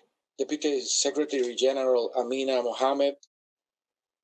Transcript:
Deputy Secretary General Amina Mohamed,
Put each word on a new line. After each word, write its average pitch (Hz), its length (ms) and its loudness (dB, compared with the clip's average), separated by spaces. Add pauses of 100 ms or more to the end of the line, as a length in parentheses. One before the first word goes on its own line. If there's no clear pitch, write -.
(400)
Deputy 147 420 -2
Secretary 139 720 0
General 127 640 2
Amina 127 460 0
Mohamed, 139 500 0 (1120)